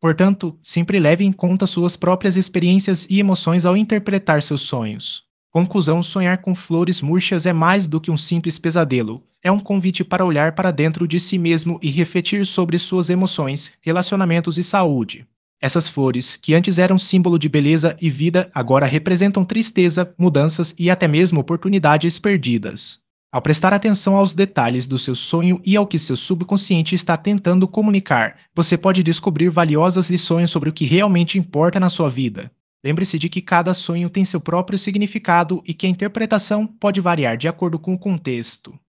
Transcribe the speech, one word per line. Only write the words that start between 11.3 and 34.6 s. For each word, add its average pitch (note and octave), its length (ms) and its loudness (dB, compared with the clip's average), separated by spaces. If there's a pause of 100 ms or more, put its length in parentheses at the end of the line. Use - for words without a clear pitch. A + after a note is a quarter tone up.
mesmo E3 440 0
e D3+ 80 -2
refletir F3 560 -2
sobre F3 320 -2
suas F3+ 320 -2
emoções, E3+ 640 -2 (100)
relacionamentos E3+ 760 0
e F3+ 60 -2
saúde. D3 600 -2 (360)
Essas D#3 260 0
flores, B2+ 540 -2
que D#3 120 0
antes F3 260 2
eram F#3 180 4
símbolo F3+ 420 2
de D3 80 -2
beleza D3+ 540 2
e E3 80 2
vida, E3 440 0
agora C3 320 2
representam F3+ 600 0
tristeza, F3+ 720 0
mudanças D#3+ 600 2
e F3 120 0
até F3+ 180 2
mesmo D#3+ 320 2
oportunidades E3 800 2
perdidas. A#2+ 840 -2 (320)
Ao B2+ 100 -2
prestar D#3 320 2
atenção G3 420 2
aos G3 180 2
detalhes B2+ 520 0
do C3 140 -4
seu B2+ 160 -4
sonho F3+ 480 0
e F#3+ 140 2
ao G3+ 100 2
que F#3 100 -2
seu C3+ 200 -2
subconsciente F3+ 800 0
está E3+ 200 -2
tentando F#3 500 2
comunicar, F#3+ 680 0 (180)
você E3+ 240 2
pode F#3 240 2
descobrir E3 480 0
valiosas E3+ 600 2
lições E3+ 400 0
sobre D3+ 200 -2
o D#3 40 -6
que D#3 100 -4
realmente F3 540 2
importa E3+ 420 0
na F#3 80 2
sua E3+ 220 0
vida. A#2+ 420 -6 (320)
Lembre-se E3 340 -2
de D#3+ 120 -4
que F#3 100 -6
cada F3+ 340 0
sonho F3 360 -4
tem F#3+ 160 0
seu E3+ 160 -4
próprio F3+ 360 -4